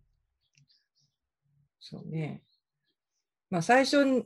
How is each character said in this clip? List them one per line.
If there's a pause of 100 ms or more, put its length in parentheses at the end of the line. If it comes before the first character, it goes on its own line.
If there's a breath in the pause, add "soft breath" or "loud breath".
(1800)
そ
う
ね。 (1080)
ま
あ、
最
初